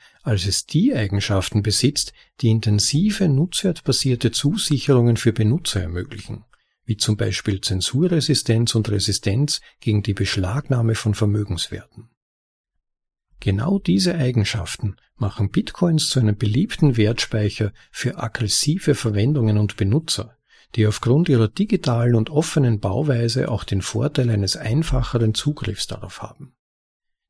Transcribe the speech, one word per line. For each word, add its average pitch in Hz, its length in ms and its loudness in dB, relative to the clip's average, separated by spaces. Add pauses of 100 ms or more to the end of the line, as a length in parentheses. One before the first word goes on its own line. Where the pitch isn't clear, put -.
(240)
als 95 220 0
es 98 200 -2
die 233 280 2
Eigenschaften 101 680 0
besitzt, 107 500 0 (300)
die 117 80 4
intensive 143 800 2
nutzwertbasierte 135 1040 0
Zusicherungen 131 840 2
für 110 160 0
Benutzer 107 500 0
ermöglichen, 90 600 -10 (400)
wie 107 140 -4
zum 110 180 0
Beispiel 104 460 -2
Zensurresistenz 117 1120 0
und 110 140 0
Resistenz 104 720 0 (180)
gegen 104 240 2
die 104 100 -2
Beschlagnahme 113 840 0
von 107 180 0
Vermögenswerten. 101 960 -2 (1300)
Genau 123 360 0
diese 180 360 0
Eigenschaften 110 840 -2 (180)
machen 98 340 -2
Bitcoins 170 600 0
zu 135 100 0
einem 107 180 2
beliebten 131 580 2
Wertspeicher 107 800 0 (180)
für - 280 -6
aggressive 135 720 0
Verwendungen 110 640 2
und 104 200 0
Benutzer, 107 600 -2 (380)
die 107 100 4
aufgrund 123 420 2
ihrer 113 200 4
digitalen 120 680 0
und 110 160 2
offenen 143 500 2
Bauweise 117 720 0
auch 107 140 -2
den 98 180 -2
Vorteil 120 480 -2
eines 101 280 0
einfacheren 117 760 0
Zugriffs 117 540 -4
darauf 101 340 -12
haben. - 320 -16 (760)